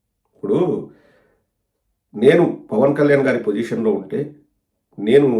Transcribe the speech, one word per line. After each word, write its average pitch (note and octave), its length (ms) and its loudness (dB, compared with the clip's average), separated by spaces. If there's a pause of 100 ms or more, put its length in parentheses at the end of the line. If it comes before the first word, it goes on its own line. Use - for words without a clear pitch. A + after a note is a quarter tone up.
(360)
ఇప్పుడు - 240 -2 (1600)
నేను E3+ 200 6 (280)
పవన్ C3 260 0
కళ్యాణ్ C#3+ 300 2
గారి A#2 200 -2
పొజిషన్‌లో A2 420 -4 (100)
ఉంటే A2+ 200 -10 (880)
నేను C#3 200 4 (120)